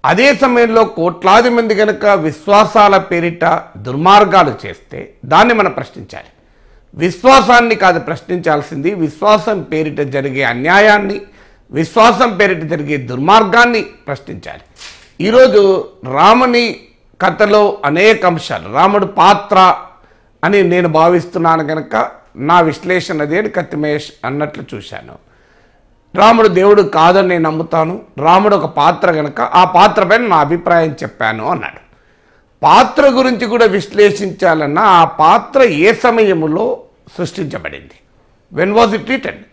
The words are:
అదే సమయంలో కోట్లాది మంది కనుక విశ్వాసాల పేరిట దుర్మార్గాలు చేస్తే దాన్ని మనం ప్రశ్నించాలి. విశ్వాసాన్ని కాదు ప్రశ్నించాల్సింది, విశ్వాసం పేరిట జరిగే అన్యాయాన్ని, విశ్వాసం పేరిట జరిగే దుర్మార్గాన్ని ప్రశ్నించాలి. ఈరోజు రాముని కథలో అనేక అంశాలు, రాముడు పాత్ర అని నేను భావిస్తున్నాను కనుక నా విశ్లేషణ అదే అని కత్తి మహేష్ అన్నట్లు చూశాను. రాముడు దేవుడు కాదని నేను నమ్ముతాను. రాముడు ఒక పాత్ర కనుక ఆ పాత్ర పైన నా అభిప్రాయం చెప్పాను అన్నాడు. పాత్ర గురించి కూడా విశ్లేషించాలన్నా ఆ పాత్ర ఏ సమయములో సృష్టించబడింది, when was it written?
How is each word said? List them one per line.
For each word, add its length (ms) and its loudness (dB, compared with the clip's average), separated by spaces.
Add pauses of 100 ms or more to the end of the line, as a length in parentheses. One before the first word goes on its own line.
అదే 300 2
సమయంలో 500 2
కోట్లాది 640 0
మంది 240 -2
కనుక 320 -2
విశ్వాసాల 920 2
పేరిట 480 -4 (320)
దుర్మార్గాలు 920 2
చేస్తే 480 -16 (100)
దాన్ని 300 2
మనం 160 0
ప్రశ్నించాలి. 560 -14 (680)
విశ్వాసాన్ని 800 2
కాదు 260 0
ప్రశ్నించాల్సింది, 920 -6
విశ్వాసం 680 -2
పేరిట 360 -6
జరిగే 440 -4
అన్యాయాన్ని, 760 0 (500)
విశ్వాసం 680 0
పేరిట 260 -2
జరిగే 340 -6
దుర్మార్గాన్ని 880 0
ప్రశ్నించాలి. 760 -14 (600)
ఈరోజు 640 4 (300)
రాముని 680 2 (400)
కథలో 640 2
అనేక 420 2
అంశాలు, 480 -6
రాముడు 320 2
పాత్ర 680 2 (720)
అని 180 2
నేను 260 0
భావిస్తున్నాను 760 0
కనుక 460 -6 (260)
నా 240 2
విశ్లేషణ 600 -4
అదే 160 -4
అని 100 -4
కత్తి 280 -8
మహేష్ 360 -6 (120)
అన్నట్లు 400 -8 (100)
చూశాను. 380 -16 (1040)
రాముడు 320 4
దేవుడు 340 4
కాదని 460 2
నేను 220 -2
నమ్ముతాను. 500 -4 (180)
రాముడు 380 2
ఒక 80 -4
పాత్ర 480 0
కనుక 280 -4
ఆ 240 2
పాత్ర 400 2
పైన 160 2
నా 160 0
అభిప్రాయం 540 -2
చెప్పాను 580 -8
అన్నాడు. 320 -10 (800)
పాత్ర 440 2
గురించి 400 0
కూడా 200 0
విశ్లేషించాలన్నా 1160 -2
ఆ 220 4
పాత్ర 580 0
ఏ 300 2
సమయములో 880 -2 (380)
సృష్టించబడింది, 800 -12 (640)
when 180 0
was 180 0
it 80 -10
written? 280 -6 (180)